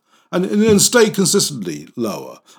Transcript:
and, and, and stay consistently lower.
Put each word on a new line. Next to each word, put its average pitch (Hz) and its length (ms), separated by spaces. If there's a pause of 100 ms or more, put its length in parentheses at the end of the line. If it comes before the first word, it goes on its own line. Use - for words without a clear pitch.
(300)
and, 180 140
and, 208 180
and 214 180
stay 226 300
consistently 120 840
lower. 78 420 (200)